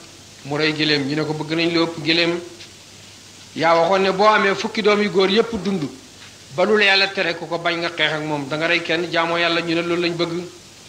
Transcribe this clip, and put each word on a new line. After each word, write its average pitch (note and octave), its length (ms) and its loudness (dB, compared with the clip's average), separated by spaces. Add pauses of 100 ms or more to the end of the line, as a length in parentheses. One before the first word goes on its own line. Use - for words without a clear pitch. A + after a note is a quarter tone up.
(440)
Mu C#3+ 120 -6
rey D3+ 180 0
gëléem, D3 320 0
ñu C#3+ 80 -4
ne D#3 100 -2
ko, D3+ 100 -4
"Bëgg D3+ 200 -6
nañ E3+ 180 0
lu E3 120 2
ëpp E3 200 -6
gëléem. E3+ 360 0 (1120)
Yaa D#3+ 220 2
waxoon F#3+ 260 4
ne F#3+ 100 2
boo G3 140 2
amee G3+ 280 4
fukki G#3+ 280 -4
doom G#3 200 4
yu G#3 80 0
góor F#3+ 200 2
yépp A3 320 2
dund, F3 260 -2 (680)
ba F3 80 2
lu G#3+ 140 4
la G#3 60 6
Yàlla G3 240 4
tere F3 280 -4
ku E3+ 100 -10
ko E3+ 120 -4
bañ E3+ 200 -2
nga E3+ 180 -4
xeex D3+ 180 0
ak D3+ 80 -4
moom, D3 260 -4
danga D#3 180 -2
rey E3+ 160 0
kenn E3+ 280 -2
jaamoo E3 280 0
Yàlla." E3+ 240 0
Ñu E3+ 120 -2
ne, E3+ 80 0
"Loolu E3+ 200 -2
lañ F3 140 -2
bëgg." E3+ 280 -4 (440)